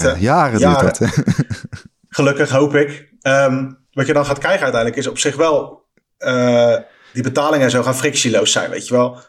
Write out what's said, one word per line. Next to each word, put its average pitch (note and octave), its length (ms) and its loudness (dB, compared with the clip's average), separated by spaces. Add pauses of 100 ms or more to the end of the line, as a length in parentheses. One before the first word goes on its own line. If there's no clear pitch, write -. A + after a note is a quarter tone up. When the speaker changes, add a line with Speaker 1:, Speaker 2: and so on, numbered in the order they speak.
Speaker 1:
weten. E2 160 0
Speaker 2:
jaren B2+ 400 2
duurt - 120 4 (100)
Speaker 1:
Jaren. - 180 2
Speaker 2:
dat. A#2 240 0 (460)
<laughs> - 400 -20
Speaker 1:
Gelukkig, C#3+ 400 0
hoop C#3+ 260 2
ik. C#3+ 340 -2 (120)
Ehm, C3+ 500 0 (200)
wat C3+ 160 -4
je D#3 60 2
dan C#3+ 120 2
gaat C#3 120 -4
krijgen E3+ 260 0
uiteindelijk A#2 380 -2
is C3 60 -4
op - 100 -8
zich C#3 180 -2
wel, D3+ 500 -2 (320)
eh, A#2+ 580 2 (380)
die B2 100 -6
betalingen C#3+ 420 0
en A#2+ 60 2
zo A#2+ 120 0
gaan B2 120 -2
frictieloos A#2+ 560 0
zijn, F2 180 -2
weet - 180 -10
je A#2+ 60 -8
wel. B2 240 0 (120)